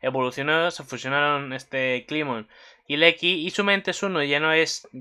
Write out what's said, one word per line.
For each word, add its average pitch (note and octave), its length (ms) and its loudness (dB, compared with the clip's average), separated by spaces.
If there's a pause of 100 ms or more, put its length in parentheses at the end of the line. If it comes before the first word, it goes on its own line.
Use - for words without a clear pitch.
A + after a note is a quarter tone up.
evolucionó, C#3 720 0
se D3+ 120 -12
fusionaron, C#3 720 -2
este, B2+ 540 -2
Clemon C#3 400 -4 (400)
y C#3+ 100 -2
Lecky, E3 480 4
y F#3 60 -4
su G#3 120 0
mente G3 280 0
es - 120 -6
uno, F3+ 200 0
ya C#3+ 160 0
no D#3 140 2
es D#3+ 340 0 (140)